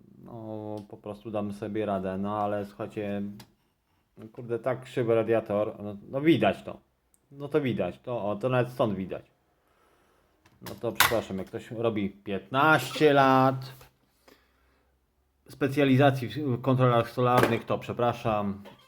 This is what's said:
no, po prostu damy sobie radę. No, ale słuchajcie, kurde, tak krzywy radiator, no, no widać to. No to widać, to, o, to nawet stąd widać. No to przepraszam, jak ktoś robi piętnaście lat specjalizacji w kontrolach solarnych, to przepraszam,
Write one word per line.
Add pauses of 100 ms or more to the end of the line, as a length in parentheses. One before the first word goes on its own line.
(240)
no, (140)
po
prostu
damy
sobie
radę.
No,
ale
słuchajcie, (1120)
kurde,
tak
krzywy
radiator,
no, (140)
no
widać
to. (520)
No
to
widać,
to,
o,
to
nawet
stąd
widać. (1400)
No
to
przepraszam,
jak
ktoś
robi
piętnaście
lat (1800)
specjalizacji
w
kontrolach
solarnych,
to
przepraszam, (240)